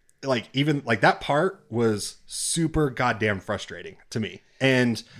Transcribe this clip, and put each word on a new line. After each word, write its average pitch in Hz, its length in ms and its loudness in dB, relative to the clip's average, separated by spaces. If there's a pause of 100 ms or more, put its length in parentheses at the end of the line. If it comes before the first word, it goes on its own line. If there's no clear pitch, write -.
(220)
like, 131 300 -2
even, 139 320 0
like, 117 180 0
that 175 180 4
part 151 500 0
was 113 460 0 (100)
super 156 640 0
goddamn 107 500 0
frustrating 87 560 -10 (140)
to 123 100 -4
me. 95 220 -8 (180)
And, 127 420 4 (180)